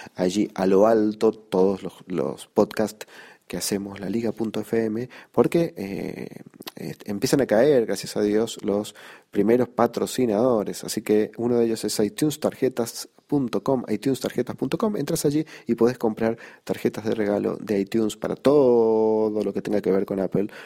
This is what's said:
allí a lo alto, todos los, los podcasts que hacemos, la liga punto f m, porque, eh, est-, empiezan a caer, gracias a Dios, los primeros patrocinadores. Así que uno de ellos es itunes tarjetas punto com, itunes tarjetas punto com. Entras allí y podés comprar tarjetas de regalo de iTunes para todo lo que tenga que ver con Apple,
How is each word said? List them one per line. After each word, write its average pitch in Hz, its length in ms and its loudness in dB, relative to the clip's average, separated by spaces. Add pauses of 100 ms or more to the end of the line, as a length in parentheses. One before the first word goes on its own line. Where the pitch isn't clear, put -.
(160)
allí 92 380 0
a 95 120 -2
lo 98 200 6
alto, 110 460 4
todos 95 500 0
los, 92 120 -12 (140)
los 73 400 -6
podcasts - 600 0 (400)
que - 80 -10
hacemos, 98 460 -6
la 92 80 -6
liga 113 240 -2
punto 110 260 -4
f 113 240 -2
m, 113 240 -4 (240)
porque, 165 460 2
eh, 98 500 -8 (480)
est-, - 320 -12
empiezan 104 320 0
a 123 60 2
caer, 120 400 4
gracias - 320 -6
a 104 40 0
Dios, 104 420 0
los 101 320 -2 (340)
primeros 110 400 2
patrocinadores. 110 1120 0
Así - 200 -6
que 107 340 2
uno 120 200 0
de 117 80 4
ellos 113 200 -2
es 107 140 -4
itunes 143 420 -2
tarjetas 117 680 -2 (180)
punto 131 380 -2
com, 131 240 0
itunes 123 320 -2
tarjetas 123 380 -4
punto 135 200 -4
com. 214 200 -2
Entras 160 260 -2
allí 151 220 0 (220)
y 117 80 0
podés 120 220 2
comprar 113 400 -2 (280)
tarjetas - 400 -4
de 104 100 -2
regalo 101 400 0
de 101 240 -2
iTunes 107 380 -2
para 90 180 -4
todo 110 1080 4
lo 98 120 -2
que 101 80 -6
tenga 104 180 -2
que 98 120 0
ver 98 140 2
con 98 140 -4
Apple, 98 280 0 (180)